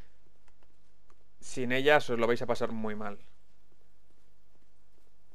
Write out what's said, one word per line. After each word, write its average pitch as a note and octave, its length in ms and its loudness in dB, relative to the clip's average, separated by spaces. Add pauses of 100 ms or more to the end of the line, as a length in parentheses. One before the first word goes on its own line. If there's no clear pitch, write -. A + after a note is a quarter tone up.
(1400)
sin B2+ 320 2
ellas C#3+ 380 8
os A#2 80 4
lo A#2 80 6
vais A#2+ 160 4
a B2 40 0
pasar A#2 260 2
muy A2 220 0
mal. G#2 240 -4 (2250)